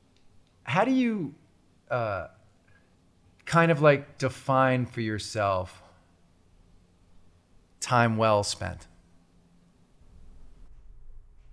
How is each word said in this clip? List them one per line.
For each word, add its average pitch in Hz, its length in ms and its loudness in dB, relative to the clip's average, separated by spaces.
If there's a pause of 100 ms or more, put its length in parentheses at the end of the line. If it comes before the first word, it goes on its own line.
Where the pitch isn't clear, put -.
(640)
how 170 200 0
do 254 80 0
you, 226 420 0 (560)
uh, 107 380 -4 (1160)
kind 165 240 4
of, 143 100 2
like, 143 380 2
define 131 680 0
for - 140 -12
yourself 101 840 -4 (2000)
time 117 360 2
well 110 260 2
spent? 87 440 -8 (2750)